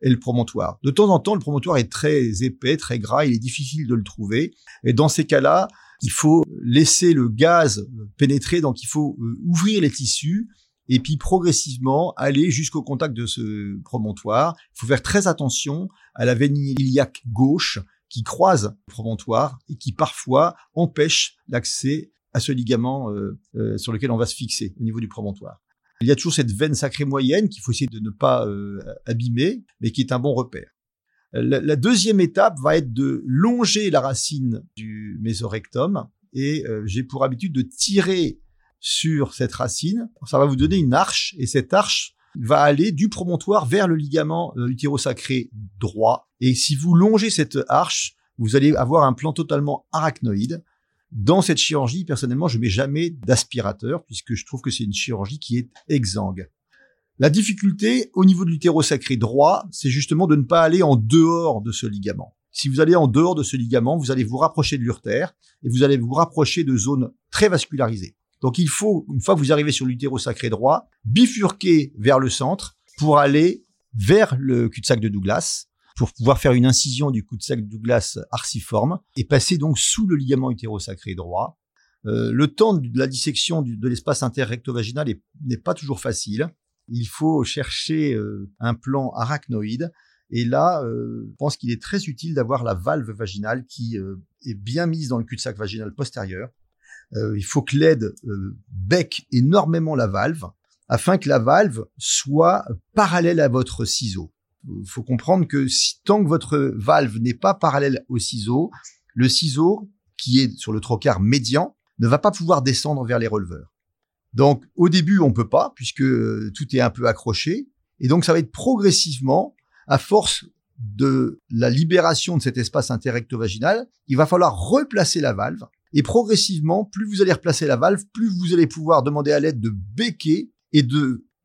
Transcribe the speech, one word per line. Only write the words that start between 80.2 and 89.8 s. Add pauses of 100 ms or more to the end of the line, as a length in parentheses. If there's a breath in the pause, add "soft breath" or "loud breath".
utérosacré
droit. (440)
Euh,
le
temps
de
la
dissection
du,
de
l'espace
interrectovaginal
est, (220)
n'est
pas
toujours
facile. (400)
Il
faut
chercher,
euh,
un
plan
arachnoïde. (380)